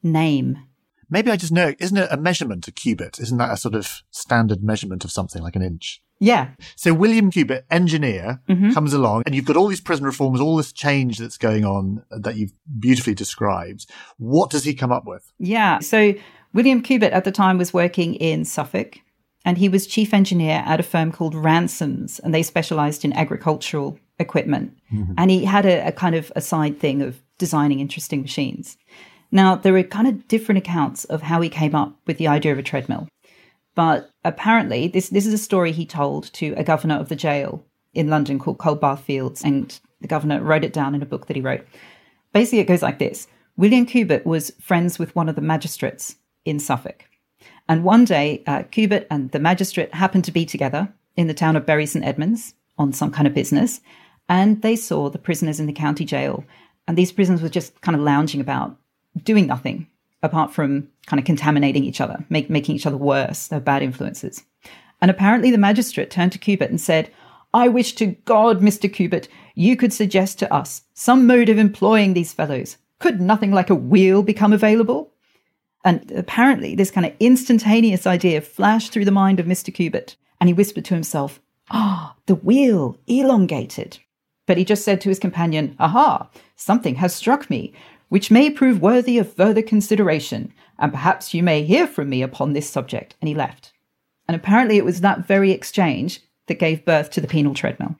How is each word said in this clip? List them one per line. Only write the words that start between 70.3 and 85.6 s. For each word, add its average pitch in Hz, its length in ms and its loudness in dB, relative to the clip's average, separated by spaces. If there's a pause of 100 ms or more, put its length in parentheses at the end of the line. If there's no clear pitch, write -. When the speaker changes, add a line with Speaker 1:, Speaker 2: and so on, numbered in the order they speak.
Speaker 1:
to - 140 -2
us - 280 -4 (120)
some 254 320 4
mode 240 220 6
of 220 100 4
employing 208 560 4
these 175 200 -2
fellows. 143 440 -4 (220)
Could 240 220 0
nothing 202 300 2
like 185 180 2
a 196 60 6
wheel 185 460 4
become 208 300 2
available?" 220 600 2 (720)
And - 260 2
apparently 226 640 0
this 190 160 2
kind 175 140 0
of - 140 -6
instantaneous 226 840 4
idea 175 360 2
flashed 214 500 0
through 202 140 0
the 196 60 4
mind 190 280 4
of 170 80 -2
Mister 180 240 -4
Cubitt, - 460 -6 (240)
and 180 80 6
he 175 40 2
whispered 190 320 0
to 185 100 -2
himself, 147 440 -6 (300)
"Ah, 196 460 -4 (100)
the 190 100 4
wheel 220 640 2 (100)
elongated." 190 920 0 (480)
But 175 100 4
he 180 80 2
just 208 180 0
said 190 180 0
to 202 80 -2
his 190 100 0
companion, 160 600 -2